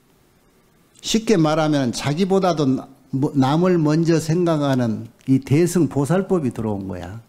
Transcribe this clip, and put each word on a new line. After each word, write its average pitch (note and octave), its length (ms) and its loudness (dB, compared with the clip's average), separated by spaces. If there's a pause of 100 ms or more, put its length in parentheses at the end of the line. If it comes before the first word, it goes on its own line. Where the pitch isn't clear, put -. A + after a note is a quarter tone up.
(1000)
쉽게 A3 360 0
말하면 D3+ 540 2
자기보다도 F3 760 0
나-, C3 200 -2 (220)
뭐, C#3 240 -2
남을 D#3+ 460 2
먼저 D#3 400 2
생각하는 C#3+ 880 0 (200)
이 C3+ 120 4
대승보살법이 E3 1120 0
들어온 G#2 360 -6
거야. F#2 420 -12